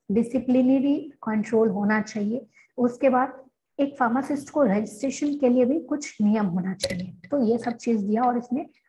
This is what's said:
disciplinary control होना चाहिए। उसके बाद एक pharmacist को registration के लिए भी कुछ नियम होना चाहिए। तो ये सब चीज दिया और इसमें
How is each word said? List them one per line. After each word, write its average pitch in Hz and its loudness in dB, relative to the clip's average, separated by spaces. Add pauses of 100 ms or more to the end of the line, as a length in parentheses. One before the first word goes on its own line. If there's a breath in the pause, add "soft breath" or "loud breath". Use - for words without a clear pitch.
(120)
disciplinary 254 2 (100)
control 220 2
होना 208 0
चाहिए। 214 -4 (320 soft breath)
उसके 247 2
बाद 254 0 (360)
एक 277 -2
pharmacist 269 -2
को 302 2
registration 262 -2
के 254 2
लिए 247 4
भी 294 0
कुछ - -8
नियम 208 2
होना 185 -2
चाहिए। - -6
तो 285 0
ये 226 2
सब 233 -4
चीज 226 -2
दिया 214 0
और 247 2
इसमें 240 -4 (180 soft breath)